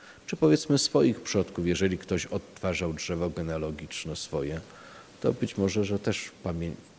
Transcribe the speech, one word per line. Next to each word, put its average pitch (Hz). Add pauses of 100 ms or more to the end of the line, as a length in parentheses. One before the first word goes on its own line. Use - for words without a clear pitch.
(280)
czy -
powiedzmy 151
swoich -
przodków. 90
Jeżeli 90
ktoś -
odtwarzał 90
drzewo 85
genealogiczne 80
swoje, 76 (600)
to 117
być -
może, 98
że 98
też -
w -
pamię-, 85 (240)